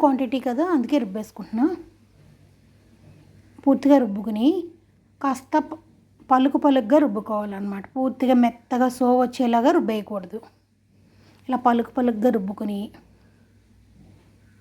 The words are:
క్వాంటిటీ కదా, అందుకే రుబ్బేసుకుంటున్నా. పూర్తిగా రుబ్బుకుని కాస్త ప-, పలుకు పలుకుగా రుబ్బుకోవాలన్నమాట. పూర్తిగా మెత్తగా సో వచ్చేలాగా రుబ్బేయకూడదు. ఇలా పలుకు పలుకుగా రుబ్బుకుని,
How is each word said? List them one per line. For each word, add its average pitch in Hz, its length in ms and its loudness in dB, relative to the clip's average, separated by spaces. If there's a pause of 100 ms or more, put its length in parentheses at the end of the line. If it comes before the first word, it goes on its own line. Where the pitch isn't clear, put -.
క్వాంటిటీ 262 460 0
కదా, 254 260 -2
అందుకే 254 300 0
రుబ్బేసుకుంటున్నా. 214 640 -4 (2000)
పూర్తిగా 277 400 4
రుబ్బుకుని 214 420 -4 (760)
కాస్త 277 360 -2 (140)
ప-, - 100 -16 (500)
పలుకు 262 320 4
పలుకుగా 269 400 4
రుబ్బుకోవాలన్నమాట. 202 840 -6 (100)
పూర్తిగా 262 480 0
మెత్తగా 240 440 0 (100)
సో 254 100 0 (140)
వచ్చేలాగా 240 560 2
రుబ్బేయకూడదు. 208 640 -6 (1120)
ఇలా 254 180 -2
పలుకు 233 300 0
పలుకుగా 240 400 0
రుబ్బుకుని, 202 420 -6 (1800)